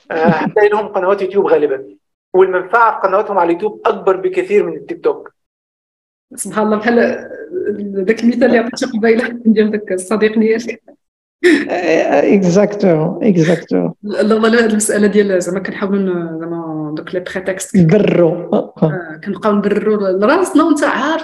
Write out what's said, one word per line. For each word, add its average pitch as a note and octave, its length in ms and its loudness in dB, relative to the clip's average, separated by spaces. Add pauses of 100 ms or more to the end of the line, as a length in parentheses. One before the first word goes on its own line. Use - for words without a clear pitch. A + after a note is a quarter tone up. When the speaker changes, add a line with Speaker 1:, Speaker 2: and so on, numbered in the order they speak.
(100)
Speaker 1:
آه، - 40 -6
Speaker 2:
<laughs> - 0 -
Speaker 1:
هتلاقي E3 540 2
لهم G#3 200 0
قنوات G3 340 0
يوتيوب F#3+ 240 0
غالبًا، D3 380 2 (500)
والمنفعة F#3 680 2
في G3+ 60 -2
قنواتهم G3+ 320 0
على - 80 2
اليوتيوب F3 400 -2
أكبر G3 300 0
بكثير F#3 500 0
من D#3+ 100 -8
التيك C#3+ 280 -12
توك. D3 280 -2 (1000)
Speaker 3:
سبحان G#3 320 -4
الله، G#3 100 0
بحال A#3 220 0 (1080)
ذاك A3 160 0
المثال A#3 220 2
اللي A#3 140 4
عطيته A#3+ 400 -6
قبيله A3+ 300 2 (160)
ديال G#3+ 260 4
داك G#3 220 -6
الصديق G#3+ 460 -2
ديالك. A3 440 -2 (1500)
Speaker 2:
اكزاكتومون، F3+ 880 2
اكزاكتومون. F3 800 0
Speaker 3:
لا، G#3+ 320 0
والله، A3 140 2
لا، A#3 160 4
هاد A3 60 2
المسألة G#3 360 0
ديال G3 360 2
زعما F3+ 180 -4
كنحاولوا G3+ 380 -4
ن-، F3 420 -4
زعما D#3+ 560 -8
دوك E3 180 -12
لي F3+ 60 -2
بريتكست. F#3 560 -6
Speaker 2:
نبرروا. E3+ 760 2
Speaker 3:
آه، D#3+ 680 -4
كنبقاو G3+ 300 -2
نبرروا G3+ 420 0
ل-، F#3+ 240 -2
لراسنا، D4+ 440 2
وانت D4+ 200 2
عارف D4 400 -2